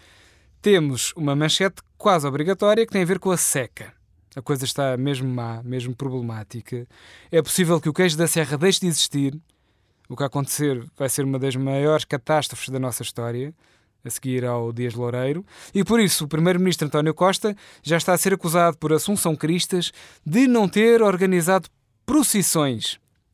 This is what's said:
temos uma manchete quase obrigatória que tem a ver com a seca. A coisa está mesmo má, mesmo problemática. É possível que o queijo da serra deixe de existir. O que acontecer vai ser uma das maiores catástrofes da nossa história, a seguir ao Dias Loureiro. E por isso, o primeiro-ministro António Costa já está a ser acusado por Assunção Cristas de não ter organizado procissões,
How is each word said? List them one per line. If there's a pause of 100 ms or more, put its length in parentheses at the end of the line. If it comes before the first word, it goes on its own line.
(640)
temos
uma
manchete (160)
quase
obrigatória
que
tem
a
ver
com
a
seca. (440)
A
coisa
está
mesmo
má,
mesmo
problemática. (420)
É
possível
que
o
queijo
da
serra
deixe
de
existir. (680)
O
que
acontecer (120)
vai
ser
uma
das
maiores
catástrofes
da
nossa
história, (500)
a
seguir
ao
Dias
Loureiro. (260)
E
por
isso,
o
primeiro-ministro
António
Costa (260)
já
está
a
ser
acusado
por
Assunção
Cristas (340)
de
não
ter
organizado (360)
procissões, (360)